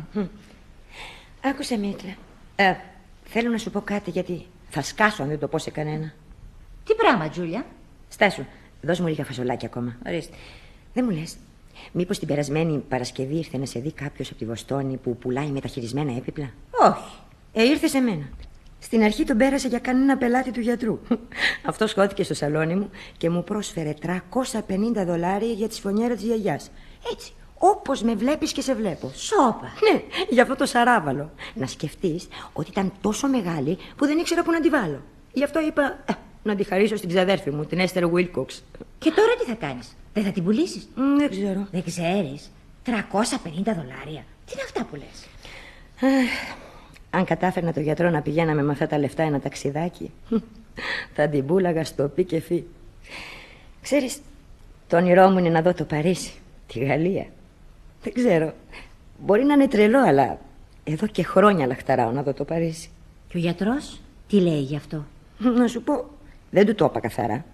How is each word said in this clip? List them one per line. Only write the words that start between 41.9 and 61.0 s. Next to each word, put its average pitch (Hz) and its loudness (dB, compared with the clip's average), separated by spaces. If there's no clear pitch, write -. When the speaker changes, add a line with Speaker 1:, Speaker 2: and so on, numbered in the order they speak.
Speaker 2:
Τρακόσια 233 -2
πενήντα 185 -4
δολάρια. 143 -10
Τι 494 -18
είναι 554 -8
αυτά 359 -6
που - -14
λες; - -16
Speaker 1:
Αχ, 262 2
αν 185 2
κατάφερνα 170 0
το 175 -4
γιατρό 151 2
να 151 0
πηγαίναμε 151 0
με 147 2
αυτά 151 0
τα 151 0
λεφτά 147 0
ένα 147 0
ταξιδάκι, 147 -6
<laughs> 226 0
θα 151 2
την 143 0
πούλαγα 175 2
στο 139 -2
πι 180 0
και 165 -2
φι. 170 -4
Ξέρεις, 262 0
το 170 4
όνειρό 180 8
μου 190 6
είναι 175 4
να 165 4
δω 180 4
το 160 -4
Παρίσι, 160 -2
τη - -8
Γαλλία. 143 0
Δεν - -8
ξέρω. 175 2
Μπορεί 208 4
να 285 6
είναι 277 8
τρελό, 214 6
αλλά 139 6
εδώ 156 -2